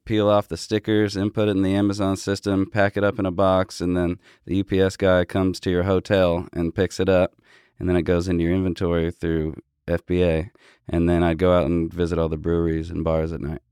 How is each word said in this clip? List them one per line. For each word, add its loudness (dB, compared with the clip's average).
peel 0
off 2
the -8
stickers, 0
input 0
it 2
in 2
the 2
Amazon 0
system, -2
pack 0
it 0
up 0
in -2
a -2
box, 0
and -2
then -2
the -4
U 0
P 0
S 2
guy 4
comes -2
to -2
your 2
hotel 0
and -4
picks -2
it -2
up, 2
and -4
then 2
it 2
goes 0
into 0
your 0
inventory -2
through -4
F -2
B 0
A. 0
And 2
then 2
I'd 2
go 4
out 4
and -2
visit -2
all 2
the -4
breweries -2
and -6
bars 0
at -8
night. -8